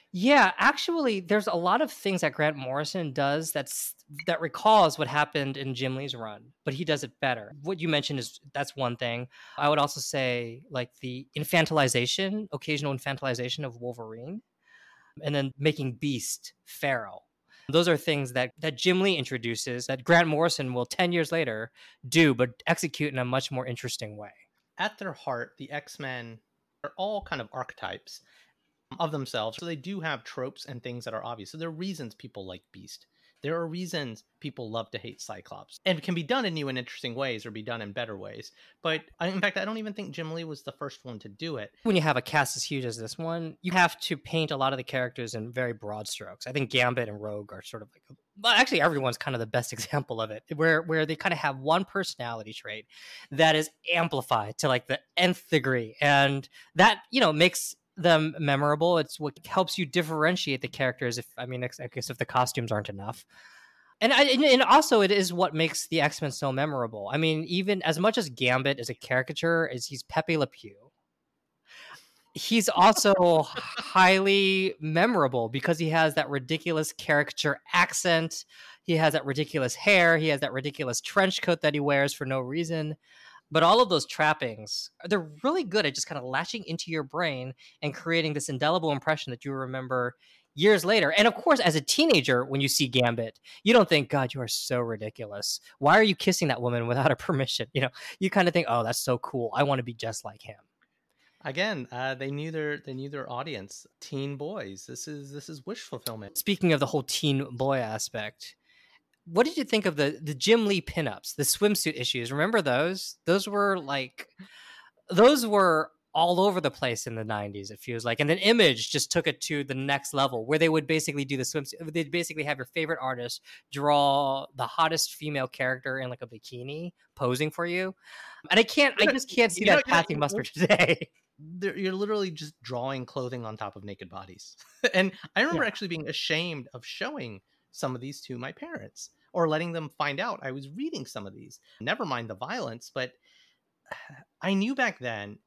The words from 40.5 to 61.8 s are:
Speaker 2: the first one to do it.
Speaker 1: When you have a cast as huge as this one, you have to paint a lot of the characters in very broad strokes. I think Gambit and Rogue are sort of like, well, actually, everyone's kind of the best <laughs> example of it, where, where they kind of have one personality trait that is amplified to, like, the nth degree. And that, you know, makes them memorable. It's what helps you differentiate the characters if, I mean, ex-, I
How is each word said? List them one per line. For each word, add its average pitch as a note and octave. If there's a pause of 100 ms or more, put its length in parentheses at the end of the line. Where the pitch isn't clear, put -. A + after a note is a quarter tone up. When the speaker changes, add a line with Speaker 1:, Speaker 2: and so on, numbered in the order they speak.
Speaker 2:
the -
first -
one A#2+
to -
do D3
it. G#2 (100)
Speaker 1:
When A3
you D#3+
have C#3+
a A#2+
cast C#3+
as -
huge C3+
as A2+
this A2
one, E3
you F3+
have F3+
to -
paint D#3
a C#3+
lot C3+
of C3
the B2+
characters B2
in A2+
very B2
broad G#2+
strokes. -
I B2+
think C3+
Gambit B2
and G#2
Rogue G#2
are F#2+
sort A2+
of G#2
like, - (340)
well, A3
actually, A3+
everyone's C#3
kind C3+
of A#2
the A2
best A#2+
<laughs> -
example A#2
of G#2+
it, G#2+ (120)
where, D#3+
where D#3+
they D#3
kind F3+
of D3
have C#3
one D#3
personality A#2
trait A2 (460)
that D#3
is D#3 (200)
amplified C3
to, D3+
like, B2+
the C3+ (180)
nth F3
degree. B2+
And C#3 (280)
that, G3+ (100)
you C4
know, E3
makes F3 (220)
them D#3+
memorable. D3
It's D3+
what D3+
helps -
you F3+
differentiate D#3
the -
characters B2
if, A#2 (100)
I B2+
mean, B2
ex-, -
I B2